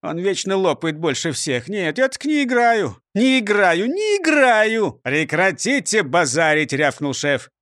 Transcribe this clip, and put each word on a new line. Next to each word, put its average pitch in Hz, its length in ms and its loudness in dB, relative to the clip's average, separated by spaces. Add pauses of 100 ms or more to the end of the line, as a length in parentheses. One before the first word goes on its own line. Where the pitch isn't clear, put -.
Он 160 160 -6
вечно 190 380 -2
лопает 180 420 -2
больше 160 340 -4
всех. 123 360 -4
Нет, 180 300 -4
я 262 100 0
так - 160 -10
не 294 200 0
играю. 233 580 0 (120)
Не 262 260 4
играю, 202 460 2
не 403 320 0
играю!» 226 840 2
«Прекратите 175 1000 0
базарить!» — 151 720 2
рявкнул 143 400 -2
шеф. 139 360 -4 (120)